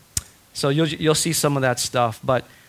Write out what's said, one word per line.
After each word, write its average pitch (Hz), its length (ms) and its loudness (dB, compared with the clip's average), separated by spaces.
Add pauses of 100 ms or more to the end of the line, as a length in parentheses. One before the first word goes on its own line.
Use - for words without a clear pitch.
(540)
so - 160 -2
you'll, 156 180 2
you'll 156 280 0
see 165 180 -2
some 143 240 0
of 135 40 0
that 123 180 2
stuff. 120 440 -2
But 127 220 0 (240)